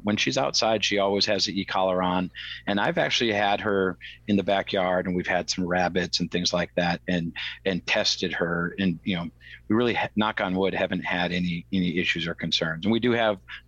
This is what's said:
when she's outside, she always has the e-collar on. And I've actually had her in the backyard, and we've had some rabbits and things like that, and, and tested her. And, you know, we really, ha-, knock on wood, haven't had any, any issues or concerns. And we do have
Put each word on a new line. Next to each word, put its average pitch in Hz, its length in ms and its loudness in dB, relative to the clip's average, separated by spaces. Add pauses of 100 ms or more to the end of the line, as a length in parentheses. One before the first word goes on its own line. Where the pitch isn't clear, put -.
when 104 120 0
she's 131 220 0
outside, 113 480 0
she 101 140 0
always 98 260 2
has 101 200 0
the 98 140 -2
e-collar 92 440 2
on. 90 260 0 (380)
And 101 120 0
I've 165 200 0
actually 135 320 0
had 101 300 2
her 98 360 0 (300)
in 104 80 4
the 98 80 4
backyard, 92 640 2
and 90 80 0
we've 90 100 -2
had 87 240 -2
some 92 160 -2
rabbits 90 540 0
and 87 100 -2
things 87 240 -2
like 87 220 0
that, 87 320 0
and, 87 260 0 (320)
and 90 220 -2
tested 98 460 0
her. 85 440 -2
And, 92 260 0
you 101 120 -2
know, 85 120 -4 (420)
we 104 60 2
really, 120 200 2
ha-, - 200 -2
knock 107 240 0
on 98 140 0
wood, 92 220 2
haven't 92 280 0
had 87 280 -2
any, 87 420 -2
any 90 240 2
issues 85 300 0
or 82 80 -4
concerns. 82 500 -4
And 104 60 2
we 117 80 4
do 120 140 2
have 110 260 2 (280)